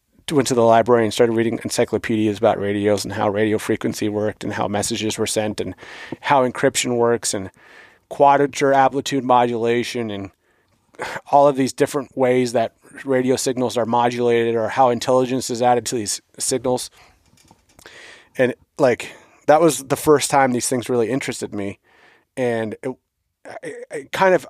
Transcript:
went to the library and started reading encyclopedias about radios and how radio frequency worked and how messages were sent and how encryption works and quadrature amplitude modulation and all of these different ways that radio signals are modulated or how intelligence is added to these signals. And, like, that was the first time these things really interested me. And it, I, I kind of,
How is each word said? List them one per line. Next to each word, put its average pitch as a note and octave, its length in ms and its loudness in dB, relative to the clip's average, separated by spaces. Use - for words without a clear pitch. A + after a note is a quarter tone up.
went C3+ 180 2
to C#3 40 0
the A#2+ 80 2
library A2+ 420 6
and G#2 100 -2
started A#2 200 2
reading A2+ 300 0
encyclopedias G#2+ 760 -2
about G#2 220 2
radios G2+ 440 0
and G2 100 -8
how G#2+ 160 -2
radio G#2+ 280 0
frequency A2 500 -4
worked G#2 360 -4
and G#2 100 -6
how G#2 140 -4
messages G#2 500 -4
were A2 100 -2
sent A2 320 -4
and F2+ 160 -6
how C3+ 260 2
encryption B2+ 500 -2
works A#2 360 0
and F#2+ 160 -8
quadrature C#3 640 2
amplitude C3+ 500 2
modulation A#2+ 880 0
and G2 200 -10
all C#3+ 160 6
of C#3+ 80 2
these C3 180 0
different C#3+ 440 -2
ways B2+ 360 2
that A#2 220 -2
radio B2+ 300 2
signals B2 420 -2
are A2+ 80 0
modulated A#2+ 680 0
or A2 140 -2
how B2+ 200 4
intelligence B2+ 600 0
is A#2 120 -4
added B2 240 2
to C3 100 -6
these G#2 260 -6
signals. B2+ 520 -4
And, B2 140 0
like, B2+ 240 2
that D3+ 160 6
was E3 120 4
the - 0 -
first C#3+ 220 4
time C#3 200 4
these B2 180 -2
things B2 200 -4
really A#2+ 200 0
interested B2+ 440 -6
me. G2+ 260 -8
And A2+ 460 -4
it, C3 100 -6
I, D3+ 280 -14
I D3+ 200 -12
kind G#3+ 220 2
of, E3 160 0